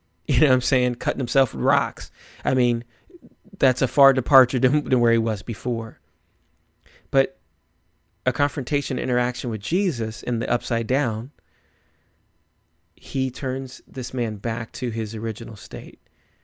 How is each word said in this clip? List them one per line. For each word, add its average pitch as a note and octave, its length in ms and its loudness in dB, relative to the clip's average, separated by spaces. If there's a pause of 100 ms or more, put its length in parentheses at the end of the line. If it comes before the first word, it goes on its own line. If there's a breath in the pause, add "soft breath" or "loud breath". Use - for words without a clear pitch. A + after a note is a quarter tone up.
(120)
<laughs> - 160 -16
you C3 140 4
know D3+ 60 6
what C3+ 60 6
I'm B2+ 80 4
saying, B2 340 0
cutting - 240 -4
himself C3+ 340 2
with D#3 100 -4
rocks. C3 480 0 (320 loud breath)
I C3+ 100 0
mean, A#2+ 300 2 (760 soft breath)
that's B2+ 240 2
a C3 60 2
far C3+ 260 6
departure C3 460 4
than, C3 260 2
than B2+ 140 2
where A#2 120 4
he A#2 60 4
was A2 260 -2
before. A2+ 560 -6 (1120 soft breath)
But C3+ 260 2 (880)
a B2+ 80 2
confrontation C#3+ 680 -2
interaction B2 500 -2
with G#2+ 120 -4
Jesus C3 640 -2
in A#2+ 160 -2
the A#2 100 -4
Upside A#2 380 -2
Down, B2 440 -2 (1600)
he C3 340 -4
turns C3 560 -8
this C3 280 -10
man A2+ 240 -4
back A#2 360 -6
to B2 160 -4
his A2 240 -6
original A2+ 420 -8
state, - 440 -12 (440)